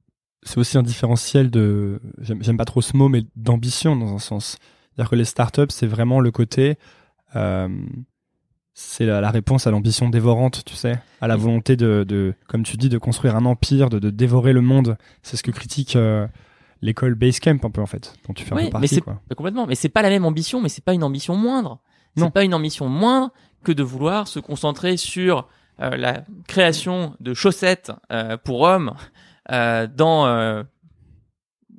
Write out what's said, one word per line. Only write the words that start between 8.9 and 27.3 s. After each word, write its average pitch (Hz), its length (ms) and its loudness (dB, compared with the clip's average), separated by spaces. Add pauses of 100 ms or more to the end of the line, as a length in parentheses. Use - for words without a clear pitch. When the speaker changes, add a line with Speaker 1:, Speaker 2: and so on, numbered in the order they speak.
Speaker 1:
la, 104 140 2
la 101 100 0
réponse 117 360 0
à 120 40 2
l'ambition 107 380 0
dévorante, 117 560 2
tu - 100 -18
sais, 120 260 -4 (200)
à 117 80 -2
la 113 80 2
Speaker 2:
Oui. 104 60 0
Speaker 1:
volonté 117 340 2
de, 107 320 2
de, 98 260 0 (140)
comme 117 140 -2
tu - 140 -6
dis, 127 120 0
de 120 100 0
construire 117 380 0
un 117 80 2
empire, 131 440 2
de, 113 100 0
de 104 120 0
dévorer 120 420 4
le 127 100 6
monde. 123 340 4 (260)
C'est - 140 -12
ce - 60 -6
que - 80 -6
critique, - 460 -4
euh, 110 300 2 (540)
l'école 113 340 -2
Basecamp 127 480 2
un 110 80 -4
peu, 104 100 -6
en 104 60 -2
fait, - 280 -12 (120)
dont 104 80 -8
tu - 100 -14
fais - 100 -6
un - 20 0
Speaker 2:
Oui, - 80 0
Speaker 1:
peu - 60 -2
partie, - 120 -2
Speaker 2:
mais 143 60 2
c'est 143 120 2
Speaker 1:
quoi. 104 220 -10 (140)
Speaker 2:
complètement. 202 300 -6
Mais 131 80 -2
c'est 151 140 -4
pas 214 140 2
la 202 80 4
même 196 140 2
ambition, 160 360 -2
mais 196 80 -2
c'est - 160 -10
pas 185 100 0
une 170 100 0
ambition 143 320 -4
moindre. 220 440 -2 (340)
C'est 156 80 2
Speaker 1:
Non. 170 80 2
Speaker 2:
pas 196 140 2
une 190 80 0
ambition 151 360 -2
moindre 240 440 2 (300)
que 175 100 0
de 143 100 0
vouloir 147 460 -2
se - 120 -10
concentrer 151 580 -4
sur, 180 500 -2 (320)
euh, 131 160 -4
la 127 280 -4 (240)
création 175 720 0
de 123 120 -8